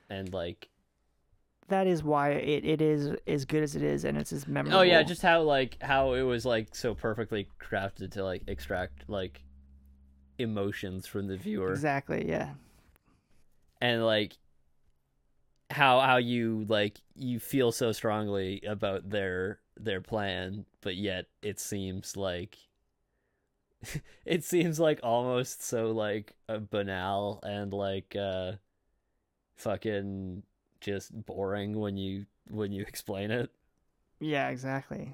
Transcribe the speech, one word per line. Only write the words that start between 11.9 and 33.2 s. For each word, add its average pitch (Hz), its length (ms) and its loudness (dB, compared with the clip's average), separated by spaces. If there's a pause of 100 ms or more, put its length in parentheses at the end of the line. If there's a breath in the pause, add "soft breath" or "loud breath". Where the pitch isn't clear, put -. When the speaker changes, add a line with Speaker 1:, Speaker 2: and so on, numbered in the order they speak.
Speaker 2:
yeah. 151 260 -2 (1300 soft breath)
Speaker 1:
And, 117 260 2
like, 107 280 4 (1400)
how, 135 320 8
how 131 160 8
you, 117 500 0
like, 104 320 2 (160)
you 123 240 -4
feel 123 320 4
so 113 220 2
strongly 101 720 -2
about 101 420 -4
their, 95 500 -2 (180)
their 95 240 -4
plan, 98 640 -4 (160)
but 92 160 -6
yet 95 300 -4 (140)
it 101 160 -6
seems 95 600 -6
like, 92 400 -4 (1200)
<laughs> - 440 -10
it 170 180 0
seems, 165 360 2
like, 156 240 4
almost 123 600 0
so, 113 280 0
like, 107 420 -2 (160)
uh, 110 80 -4
banal 98 840 -2
and, 101 300 -4
like, 98 460 -4
uh, 92 340 -2 (1040)
fucking 98 880 -4 (360)
just 98 320 -6 (140)
boring 101 540 -2
when 101 180 -2
you, 98 280 -6 (240)
when 104 220 -4
you 98 120 -6
<laughs> - 40 -8
explain 104 440 -6